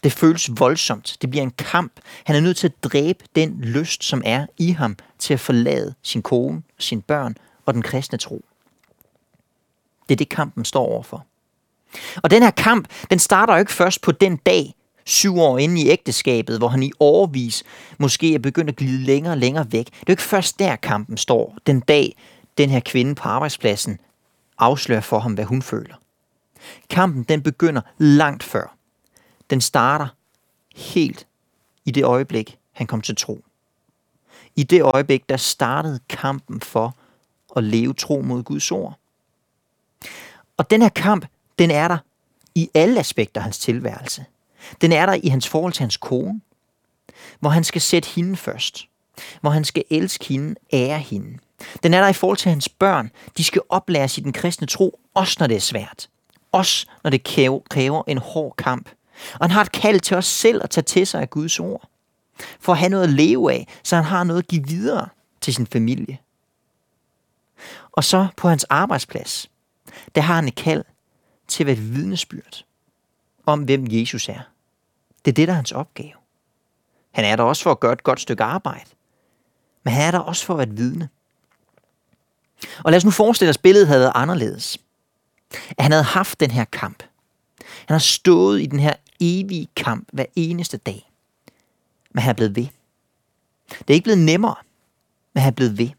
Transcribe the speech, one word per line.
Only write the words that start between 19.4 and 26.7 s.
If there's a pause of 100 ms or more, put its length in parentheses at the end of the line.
væk.
Det
er
jo
ikke
først
der,
kampen
står, (100)
den
dag, (420)
den
her
kvinde
på
arbejdspladsen (580)
afslører
for
ham,
hvad
hun
føler. (960)